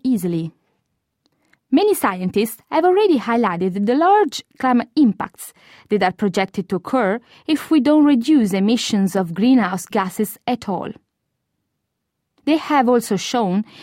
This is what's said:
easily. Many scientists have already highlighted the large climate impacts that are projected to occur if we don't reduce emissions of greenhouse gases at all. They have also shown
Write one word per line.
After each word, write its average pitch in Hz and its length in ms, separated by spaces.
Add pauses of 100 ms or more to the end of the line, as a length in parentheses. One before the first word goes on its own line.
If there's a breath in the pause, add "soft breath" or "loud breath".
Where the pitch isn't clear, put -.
easily. 175 480 (1200)
Many 381 220
scientists 196 680 (100)
have 320 120
already 370 360
highlighted 196 680
the 240 100
large 359 480 (140)
climate 247 380
impacts - 580 (360 soft breath)
that 208 140
are 185 80
projected 190 580
to 190 80
occur 226 420 (260 soft breath)
if - 240
we 320 100
don't 294 260
reduce 247 480
emissions 196 640
of 175 180
greenhouse 196 520
gases 202 520 (100)
at 240 200
all. - 240 (1500)
They 311 120
have 269 320
also 226 280
shown 208 480 (180 loud breath)